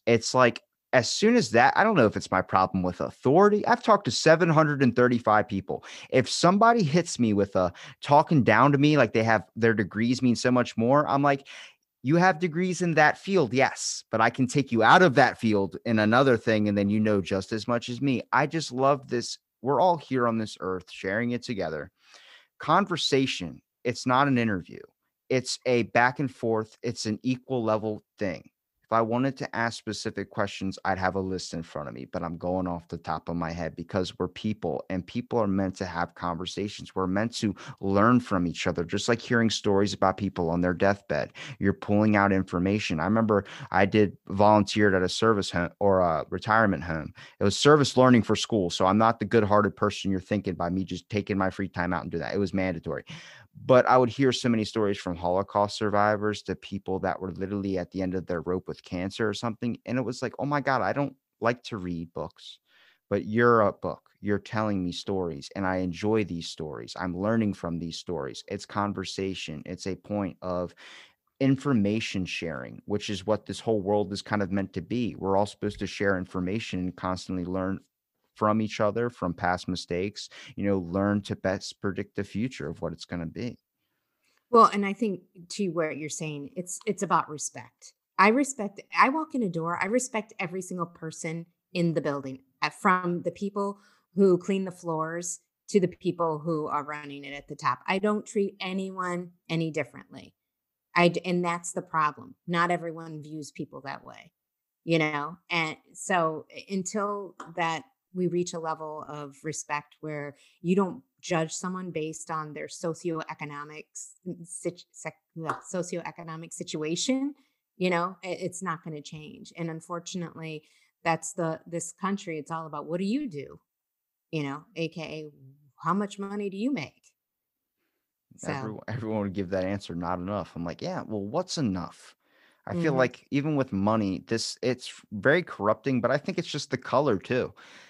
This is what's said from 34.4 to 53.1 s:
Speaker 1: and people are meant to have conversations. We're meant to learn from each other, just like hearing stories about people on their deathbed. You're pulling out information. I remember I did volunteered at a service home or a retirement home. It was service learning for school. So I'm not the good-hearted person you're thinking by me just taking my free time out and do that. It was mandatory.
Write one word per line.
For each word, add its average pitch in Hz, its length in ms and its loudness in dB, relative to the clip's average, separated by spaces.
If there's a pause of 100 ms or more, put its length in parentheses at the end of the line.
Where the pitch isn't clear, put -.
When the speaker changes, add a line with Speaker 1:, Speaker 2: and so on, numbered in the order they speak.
Speaker 1:
and 90 160 -4
people 120 320 -4
are 107 80 2
meant 95 300 0
to 98 100 -6
have 85 280 -4
conversations. 90 800 -8
We're 95 120 -2
meant 101 300 -2
to 104 180 -2 (260)
learn 101 400 4
from 90 260 0
each - 200 -6
other, 87 180 0
just 98 240 -4
like 117 140 0
hearing 117 260 2
stories 101 460 2
about 95 240 2
people 92 320 -2
on 87 100 2
their 90 140 2
deathbed. 95 580 0 (260)
You're 98 140 2
pulling 104 420 2
out 101 160 6
information. 95 720 0
I 80 40 0
remember 107 420 2 (240)
I 95 160 4
did 104 400 2
volunteered 104 680 4
at 92 100 4
a 90 60 2
service 107 420 2
home 87 200 -2 (100)
or 98 200 4
a 80 280 2
retirement 98 560 2
home. 80 300 -6 (260)
It 98 40 0
was 101 120 2
service 143 400 6
learning 127 280 8
for 110 120 0
school. 95 320 0
So 92 160 0
I'm 95 140 6
not 113 200 4
the 113 60 -6
good-hearted 104 520 4
person 101 340 -2
you're 95 100 -2
thinking 95 360 -2
by 87 120 -2
me 92 160 -2
just 90 240 -8
taking 101 300 -2
my 95 100 2
free 95 200 -6
time 87 260 -4
out 76 80 -4
and 78 100 -12
do 85 60 -4
that. 64 160 -6
It 98 40 -2
was 95 140 -2
mandatory. 85 520 -4 (600)